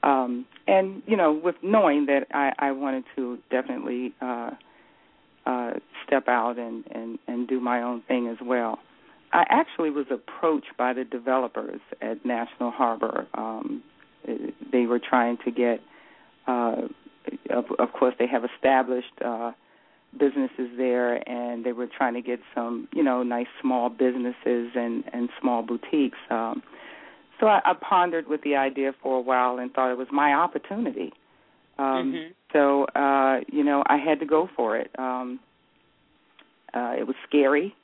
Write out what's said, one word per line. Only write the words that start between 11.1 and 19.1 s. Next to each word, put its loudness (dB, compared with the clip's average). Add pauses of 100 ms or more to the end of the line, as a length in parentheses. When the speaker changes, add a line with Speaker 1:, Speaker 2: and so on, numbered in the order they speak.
Speaker 1:
at -6
National -4
Harbor. -2
Um, -6 (920)
they 4
were 0
trying 2
to -2
get, 0 (680)
uh, 0 (680)
of, 0 (140)
of 0
course, 2
they 2
have 0
established, 0 (120)